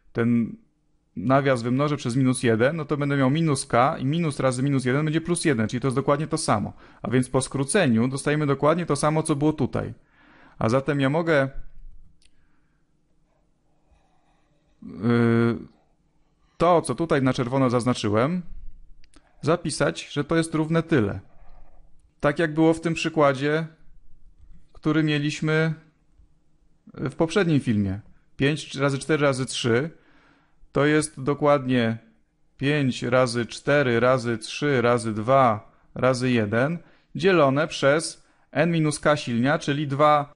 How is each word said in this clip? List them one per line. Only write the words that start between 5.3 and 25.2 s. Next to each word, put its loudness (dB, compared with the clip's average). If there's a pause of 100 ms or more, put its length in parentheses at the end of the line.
jeden, 0
czyli -6
to -2
jest -2
dokładnie 0
to -4
samo. -2 (300)
A -6
więc 0
po 0
skróceniu 0
dostajemy -2
dokładnie 0
to 0
samo, 0
co 0
było 0
tutaj. -4 (640)
A 0
zatem 0
ja 2
mogę, 2 (3250)
yy, 2 (1000)
to, 4
co -4
tutaj 0
na 2
czerwono 0
zaznaczyłem, 0 (1000)
zapisać, -2
że -4
to 0
jest 0
równe 0
tyle. 0 (1000)
Tak 0
jak -2
było 4
w -12
tym -2
przykładzie, 0 (1040)
który 0
mieliśmy 0 (1200)